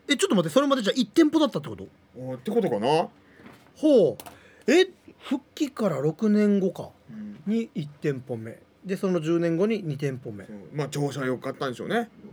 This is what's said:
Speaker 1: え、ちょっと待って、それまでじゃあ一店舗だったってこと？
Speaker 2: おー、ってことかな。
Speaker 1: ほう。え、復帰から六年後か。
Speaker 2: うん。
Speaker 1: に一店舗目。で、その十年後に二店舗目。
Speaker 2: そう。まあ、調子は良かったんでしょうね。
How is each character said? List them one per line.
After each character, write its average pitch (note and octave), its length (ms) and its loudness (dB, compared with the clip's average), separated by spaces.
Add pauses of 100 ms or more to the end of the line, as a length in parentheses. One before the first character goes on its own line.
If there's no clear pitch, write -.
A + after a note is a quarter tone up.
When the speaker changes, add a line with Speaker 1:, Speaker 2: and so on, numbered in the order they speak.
Speaker 1:
え、 C#4+ 80 4
ち F#4+ 100 0
ょ - 0 -
っ G4 40 -2
と C4 60 2
待 F3+ 120 4
っ - 20 -4
て、 - 20 -12
そ C4 80 6
れ C#4+ 60 2
ま C#4 100 2
で C4 60 -4
じ G3 80 0
ゃ - 60 -2
あ C4 40 -4
一 A#3 60 2
店 D#4+ 240 4
舗 D#4+ 100 2
だ D4+ 60 4
っ A#3+ 60 0
た F3 80 -6
っ - 20 -12
て D3 80 -12
こ - 60 -10
と？ F#2 120 -14 (300)
Speaker 2:
お C3 160 -10
ー、 B2+ 40 -12
っ - 20 -14
て - 100 -8
こ G#3+ 140 2
と F#3 40 0
か A2+ 120 0
な。 D3+ 300 2 (680)
Speaker 1:
ほ G#3+ 440 4
う。 - 520 -6
え、 F#4 160 6 (320)
復 - 240 -4 (100)
帰 C#4+ 160 -2
か G#3+ 200 -2
ら D#3 80 -2
六 D#3 340 0
年 G#3 280 4
後 F#3+ 120 0
か。 - 180 -12 (220)
Speaker 2:
う - 20 -18
ん。 G#2 320 -14
Speaker 1:
に A3+ 300 -2
一 D3+ 120 -6 (140)
店 C3+ 260 -2
舗 B2 80 -6
目。 A2+ 220 -12 (260)
で、 F#3 140 -6
そ G3 100 -2
の F3+ 140 2
十 E3 160 0
年 E3 180 2
後 F#3 120 2
に A3 160 -2
二 D3 160 -6
店 C3+ 240 -4
舗 A#2+ 80 -12
目。 G2 140 -14
Speaker 2:
そ A2 60 -18
う。 G#2 40 -16 (180)
ま D3 120 -4
あ、 - 20 -10
調 C#3+ 240 -4
子 C#3 60 -10
は C3 100 -4
良 B2+ 100 -2
か C3 140 -8
っ - 20 -8
た C#3 140 -6
ん B2+ 60 -6
で - 40 -12
し - 40 -10
ょ - 40 -8
う - 40 -8
ね。 A3 200 -2 (240)